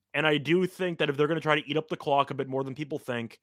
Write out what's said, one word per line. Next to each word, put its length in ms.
And 100
I 120
do 280
think 340
that 100
if 80
they're 100
gonna 120
try 200
to 100
eat 80
up 120
the 80
clock 340
a 20
bit 140
more 160
than 100
people 240
think, 440